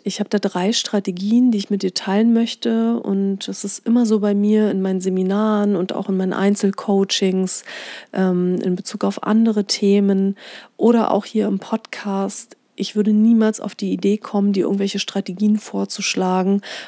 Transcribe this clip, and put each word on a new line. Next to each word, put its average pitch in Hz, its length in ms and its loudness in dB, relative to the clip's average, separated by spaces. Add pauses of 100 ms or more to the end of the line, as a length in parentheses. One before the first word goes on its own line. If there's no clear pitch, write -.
ich 202 160 -4
habe 202 80 -4
da 208 100 0
drei 190 320 0
Strategien, 214 800 0
die 220 60 2
ich 196 120 -4
mit 202 140 -2
dir 185 100 -2
teilen 214 400 2
möchte. 226 640 0
Und 196 500 -2
es 196 160 -8
ist - 200 -8
immer 240 200 4
so 214 160 2
bei 208 120 2
mir 208 380 2
in 190 100 -2
meinen 190 200 0
Seminaren 202 760 0
und 180 180 -2
auch - 140 -4
in 190 80 0
meinen 185 180 -2
Einzelcoachings, 196 1300 0 (480)
ähm, 180 500 2
in 180 120 0
Bezug - 280 -6
auf 196 200 -2
andere 220 420 2
Themen 196 720 2 (400)
oder 226 340 4
auch 208 140 0
hier 208 220 -2
im 196 120 -2
Podcast. - 960 -6 (220)
Ich - 180 -8
würde 214 160 2
niemals 220 480 4
auf - 160 -8
die 190 160 -6
Idee 196 260 2
kommen, 202 360 0
dir 196 120 0
irgendwelche 202 340 -2
Strategien 202 600 0
vorzuschlagen, 190 1040 -2 (260)